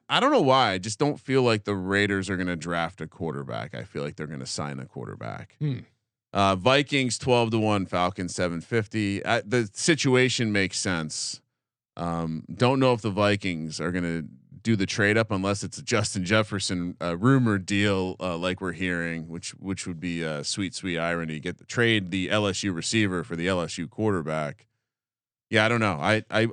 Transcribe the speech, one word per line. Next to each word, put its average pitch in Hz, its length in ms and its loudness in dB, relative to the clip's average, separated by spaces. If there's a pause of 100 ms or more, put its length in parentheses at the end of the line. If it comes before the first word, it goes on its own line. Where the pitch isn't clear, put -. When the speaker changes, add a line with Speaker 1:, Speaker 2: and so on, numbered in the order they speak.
Speaker 1:
I 143 100 0
don't 262 140 4
know 247 80 4
why. 131 320 4
I 95 60 -2
just 107 200 -6
don't 143 220 0
feel 131 220 2
like 113 220 4
the 104 120 -2
Raiders 98 540 2
are 95 60 -2
gonna 90 200 -2
draft 85 440 -4
a 82 60 -6
quarterback. 67 680 -8
I 58 100 -10
feel 76 180 -8
like 76 140 -8
they're 78 100 -8
gonna 69 200 -10
sign 71 340 -6
a 64 60 -12
quarterback. 53 720 -12
Speaker 2:
Hmm. 147 200 -4 (520)
Speaker 1:
Uh, 98 240 4
Vikings 131 600 2
twelve 120 340 2
to 113 60 2
one, 104 280 2
Falcons 90 480 -2
seven 85 260 -2
fifty. 104 640 -2
I, 113 180 2
the 110 300 0
situation 127 800 2
makes 95 260 0
sense. - 600 -4 (560)
Um, 82 560 -4
don't 135 280 2
know 127 120 6
if 113 80 0
the 107 100 -4
Vikings 92 720 0
are 82 120 -2
gonna 85 320 -2 (360)
do 117 140 0
the 95 120 0
trade 107 300 2
up 110 140 2
unless 98 320 0
it's 90 160 -10
a 147 40 -12
Justin 101 420 0
Jefferson, 92 760 0
uh, 85 160 -2
rumor 117 420 4
deal, 95 600 0
uh, 87 180 -4
like 90 240 -2
we're 90 120 -4
hearing, 85 560 -4
which, 82 240 -10
which 95 340 -8
would 85 140 -8
be 85 220 -4
a 78 200 -4
sweet, 95 320 -4
sweet 87 240 -4
irony. 82 400 -2
Get 90 200 -8
the - 60 -20
trade, 110 460 2
the 95 180 -2
L 104 200 2
S 95 160 -2
U 98 80 0
receiver 90 500 0
for 85 140 -6
the 82 100 -2
L 92 160 2
S 80 160 -6
U 82 80 -6
quarterback. 78 800 -2 (840)
Yeah, 110 140 6
I 113 60 6
don't 117 100 2
know. 101 180 2
I, 107 320 2
I, 113 220 4